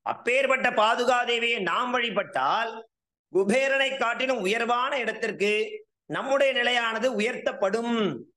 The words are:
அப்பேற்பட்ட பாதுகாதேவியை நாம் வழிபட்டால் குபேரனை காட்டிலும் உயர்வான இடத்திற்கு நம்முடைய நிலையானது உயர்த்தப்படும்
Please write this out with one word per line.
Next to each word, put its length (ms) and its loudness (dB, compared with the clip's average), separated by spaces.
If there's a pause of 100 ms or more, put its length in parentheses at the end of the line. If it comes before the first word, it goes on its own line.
அப்பேற்பட்ட 680 0
பாதுகாதேவியை 920 2
நாம் 300 -2
வழிபட்டால் 960 -2 (440)
குபேரனை 680 2
காட்டிலும் 420 0
உயர்வான 580 0
இடத்திற்கு 880 -2 (220)
நம்முடைய 480 0
நிலையானது 600 0
உயர்த்தப்படும் 1120 -2 (120)